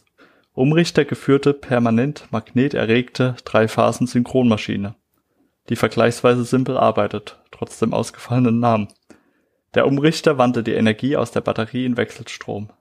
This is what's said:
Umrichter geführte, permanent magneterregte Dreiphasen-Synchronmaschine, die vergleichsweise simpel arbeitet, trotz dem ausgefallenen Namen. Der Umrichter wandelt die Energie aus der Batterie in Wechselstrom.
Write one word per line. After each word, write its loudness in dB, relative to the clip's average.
Umrichter 2
geführte, 0
permanent -2
magneterregte -2
Dreiphasen-Synchronmaschine, 0
die -2
vergleichsweise 0
simpel 0
arbeitet, -2
trotz -12
dem 0
ausgefallenen -2
Namen. 0
Der 4
Umrichter 2
wandelt 0
die -2
Energie 0
aus -2
der -4
Batterie -4
in -2
Wechselstrom. -8